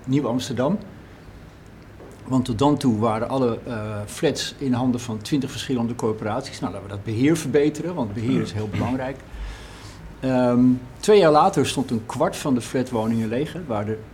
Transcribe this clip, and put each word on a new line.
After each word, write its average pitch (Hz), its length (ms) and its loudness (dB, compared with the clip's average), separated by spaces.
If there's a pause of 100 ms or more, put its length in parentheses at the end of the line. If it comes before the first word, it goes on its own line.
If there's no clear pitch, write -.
Nieuw 135 220 2
Amsterdam. 127 520 0 (1500)
Want 127 200 0
tot 113 140 -2
dan 143 180 4
toe 127 220 2
waren 110 300 0
alle, 123 380 0
eh, 123 80 -6 (320)
flats - 520 -2
in 135 140 -2
handen 123 280 0
van 110 180 -6
twintig 135 320 -2
verschillende 120 440 -2
corporaties. 110 680 -4
Nou, 104 120 -4
laten 98 160 -12
we 98 60 -10
dat 101 100 -10
beheer 127 320 2
verbeteren, 151 580 0
want 113 200 -4
beheer 120 260 0
is 107 120 -4
heel 107 160 -4
belangrijk. 127 480 -2 (1040)
Ehm, 127 400 4 (400)
twee 208 180 8
jaar 165 140 8
later 156 340 6
stond - 240 -2
een 113 160 -2
kwart 156 300 -2
van 139 180 0
de 120 60 2
flatwoningen 113 680 0
leeg, 135 240 -2
hè. 160 60 -8
Het 175 100 -8
waren 104 200 -2
er 110 100 -4 (160)